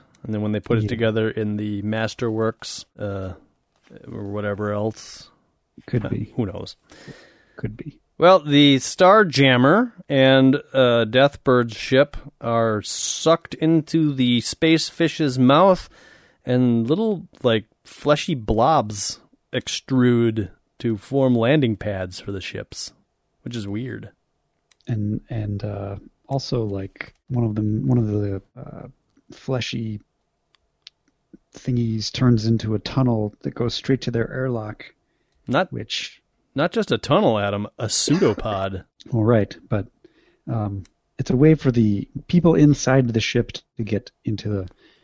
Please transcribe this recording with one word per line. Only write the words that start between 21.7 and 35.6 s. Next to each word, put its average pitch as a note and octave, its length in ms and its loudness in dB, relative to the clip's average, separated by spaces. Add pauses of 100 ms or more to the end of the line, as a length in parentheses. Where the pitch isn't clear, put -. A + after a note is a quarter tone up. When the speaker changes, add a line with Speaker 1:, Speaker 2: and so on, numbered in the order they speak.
Speaker 1:
pads F#2 420 -8
for - 120 -12
the F#2+ 100 -8
ships, - 500 -12 (520)
which A#2+ 120 -10
is G#2 120 -8
weird. A2 420 -10 (800)
Speaker 2:
And, G#2+ 420 -4
and, G#2 340 -6
uh, G2+ 340 -8 (300)
also, C3 380 -4
like, G2 480 -10 (140)
one B2 180 -2
of G#2+ 80 -2
them, G#2+ 320 -2
one B2 140 2
of A2 80 0
the, G2+ 340 -4 (180)
uh, - 280 -16 (440)
fleshy A#2+ 720 -8 (1500)
thingies A2+ 580 -4
turns A#2 340 2
into A2 300 0
a G2+ 40 -4
tunnel A2+ 640 -2
that - 140 -8
goes A#2+ 200 -4
straight - 260 -2
to B2+ 100 -6
their A#2 200 -4
airlock. A#2+ 600 -8 (540)
Speaker 1:
Not, D#3 240 -2